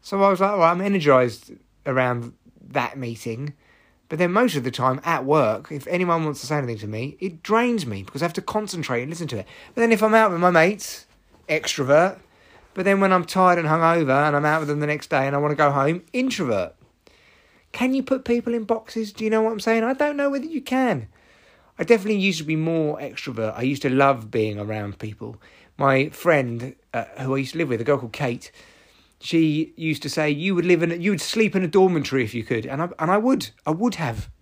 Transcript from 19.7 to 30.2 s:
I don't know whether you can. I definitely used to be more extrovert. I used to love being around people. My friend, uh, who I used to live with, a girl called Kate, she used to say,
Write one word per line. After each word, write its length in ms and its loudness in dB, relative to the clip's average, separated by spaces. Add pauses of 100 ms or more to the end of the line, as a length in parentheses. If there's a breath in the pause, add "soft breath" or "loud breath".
I 100 0
don't 240 -2
know 120 0
whether 140 -4
you 160 -6
can. 480 -2 (680 soft breath)
I 60 -2
definitely 360 2
used 180 2
to 60 -8
be 120 -2
more 420 0
extrovert. 580 -6
I 60 -6
used 200 -2
to 80 0
love 400 2
being 300 -2
around 380 -8
people. 420 -12 (360 soft breath)
My 340 2
friend, 680 0 (160)
uh, 120 -4 (160)
who 140 -2
I 40 -2
used 140 -6
to 60 -10
live 120 -2
with, 100 -2
a 40 -6
girl 140 2
called 140 -10
Kate, 400 -6 (680 soft breath)
she 540 0
used 280 -4
to 80 -8
say, 200 0